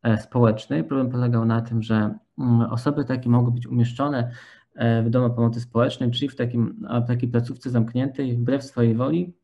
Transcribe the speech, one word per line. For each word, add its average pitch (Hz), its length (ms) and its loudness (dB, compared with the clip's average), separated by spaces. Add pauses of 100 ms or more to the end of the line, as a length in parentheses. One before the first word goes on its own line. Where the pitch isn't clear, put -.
e, 110 160 2
społecznej. 123 640 0
Problem 131 280 -2
polegał 120 320 0
na 113 160 2
tym, 117 220 -4
że, 107 320 0 (240)
mm, 120 220 4
osoby 135 440 -2
takie 127 260 -4
mogły 120 220 4
być 120 140 -4
umieszczone, 123 640 -2 (440)
e, 117 280 0
w 117 80 0
domu 120 240 2
pomocy 117 260 0
społecznej, 120 500 0
czyli 135 180 -2
w - 80 -10
takim, 120 520 -4
a, 120 120 0
takiej 123 280 -2
placówce 120 420 -4
zamkniętej 123 680 0
wbrew 131 280 0
swojej 117 300 2
woli 165 500 -2